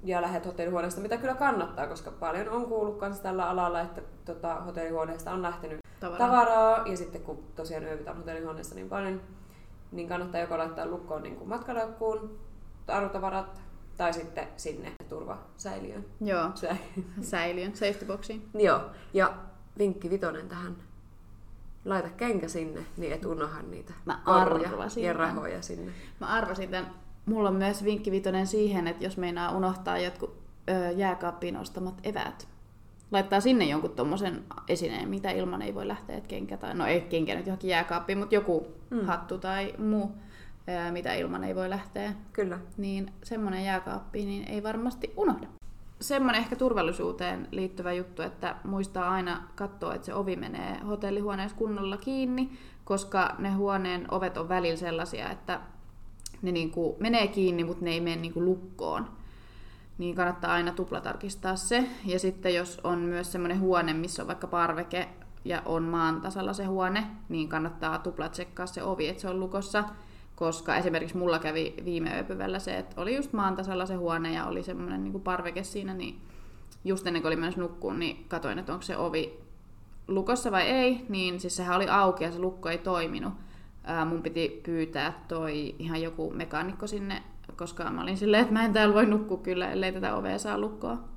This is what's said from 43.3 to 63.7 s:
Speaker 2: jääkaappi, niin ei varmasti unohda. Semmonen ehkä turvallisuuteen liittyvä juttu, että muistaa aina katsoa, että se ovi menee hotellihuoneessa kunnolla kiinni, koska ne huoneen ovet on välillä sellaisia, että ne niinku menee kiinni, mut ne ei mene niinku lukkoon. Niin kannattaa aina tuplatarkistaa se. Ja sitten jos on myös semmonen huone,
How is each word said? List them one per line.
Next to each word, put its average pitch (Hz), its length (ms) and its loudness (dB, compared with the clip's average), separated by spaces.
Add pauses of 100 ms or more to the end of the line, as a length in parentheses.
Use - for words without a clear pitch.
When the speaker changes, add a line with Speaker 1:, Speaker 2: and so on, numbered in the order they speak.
Speaker 2:
jääkaappi, 196 600 -2
niin 202 240 -4
ei 208 140 -4
varmasti 226 540 -2
unohda. 370 300 4 (540)
Semmonen 262 400 4
ehkä 233 160 0
turvallisuuteen 180 960 2
liittyvä 185 420 -2
juttu, 180 300 -4
että 180 420 -4
muistaa 196 460 0
aina 180 320 0 (120)
katsoa, 196 400 -4
että - 120 -6
se - 80 -6
ovi 190 220 0
menee - 440 -6
hotellihuoneessa 202 760 -2
kunnolla 202 400 0
kiinni, 262 540 0 (340)
koska 196 540 2
ne 196 140 0
huoneen 190 640 2
ovet 185 220 2
on 165 120 -2
välillä 175 280 4
sellaisia, 165 540 -2
että - 300 -4 (840)
ne 180 100 2
niinku 165 480 0
menee 226 280 6
kiinni, 180 360 4
mut 165 160 -4
ne 170 100 0
ei 165 100 2
mene 170 160 0
niinku 165 280 -2
lukkoon. 185 640 0 (880)
Niin 175 160 -2
kannattaa 175 380 2
aina 175 200 2
tuplatarkistaa - 840 -2
se. 240 280 4 (200)
Ja 185 140 2
sitten 185 360 2
jos 175 300 0
on 175 140 2
myös 175 340 0
semmonen 175 280 0
huone, 175 320 6